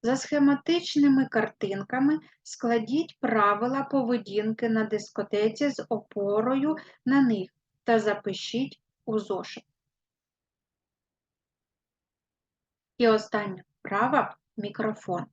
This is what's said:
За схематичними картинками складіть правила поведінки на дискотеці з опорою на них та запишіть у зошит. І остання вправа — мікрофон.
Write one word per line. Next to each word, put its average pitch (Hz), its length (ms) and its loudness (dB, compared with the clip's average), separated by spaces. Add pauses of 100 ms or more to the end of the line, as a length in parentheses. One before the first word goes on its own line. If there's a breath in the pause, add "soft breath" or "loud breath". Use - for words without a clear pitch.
За 240 140 0
схематичними 285 1080 2
картинками 220 920 -2 (240 loud breath)
складіть 233 800 -2
правила 226 600 2
поведінки 226 880 -2
на 220 160 2
дискотеці 214 840 -2
з - 180 -8
опорою 233 880 -2 (280 loud breath)
на 269 180 4
них 214 280 0 (340)
та 226 160 4
запишіть 208 800 -4 (240)
у 214 140 -2
зошит. - 460 -8 (3250)
І 233 100 4
остання 208 560 -2 (140)
вправа — 247 580 -2 (200)
мікрофон. 202 760 -6